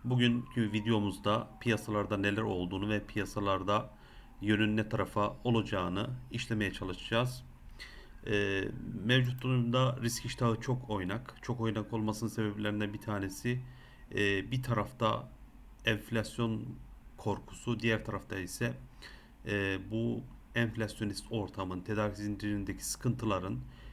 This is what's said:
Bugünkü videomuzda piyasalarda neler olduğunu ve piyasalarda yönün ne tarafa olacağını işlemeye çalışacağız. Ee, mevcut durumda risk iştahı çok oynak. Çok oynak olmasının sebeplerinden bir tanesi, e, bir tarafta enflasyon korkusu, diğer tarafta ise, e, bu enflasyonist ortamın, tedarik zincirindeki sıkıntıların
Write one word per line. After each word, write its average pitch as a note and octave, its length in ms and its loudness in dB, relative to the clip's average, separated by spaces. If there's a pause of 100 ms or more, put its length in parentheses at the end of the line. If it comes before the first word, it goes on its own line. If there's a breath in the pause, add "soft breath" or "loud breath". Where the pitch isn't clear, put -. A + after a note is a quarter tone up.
Bugünkü A#2+ 680 4
videomuzda G#2+ 760 2 (120)
piyasalarda G#2 560 2
neler G2+ 240 2
olduğunu F#2+ 480 0
ve G#2 160 0
piyasalarda G2+ 840 2 (520 loud breath)
yönün G#2+ 360 6
ne G#2+ 120 2
tarafa G#2 540 2
olacağını G#2 640 2 (220)
işlemeye G#2+ 420 0
çalışacağız. A2+ 720 0 (840 loud breath)
Ee, G2 360 2 (420)
mevcut B2 360 4
durumda B2+ 600 4
risk A#2 240 -2
iştahı A#2 360 2
çok B2+ 280 -2
oynak. G2+ 520 -2
Çok A#2+ 200 -4
oynak A2 320 0
olmasının G#2+ 360 0
sebeplerinden G#2 640 0
bir G#2 80 -8
tanesi, G#2 600 -2 (540 loud breath)
e, G2+ 360 4
bir C3 120 0
tarafta A2+ 680 0 (560)
enflasyon A2+ 800 0 (520)
korkusu, - 640 -2
diğer A2+ 260 2
tarafta G2 340 -4
ise, A#2 340 -2 (720 loud breath)
e, G2 340 0 (120)
bu A#2 320 0 (320)
enflasyonist A2 760 0
ortamın, F#2 520 -2
tedarik G#2 360 0
zincirindeki G#2 680 -2
sıkıntıların A2 720 0 (340 loud breath)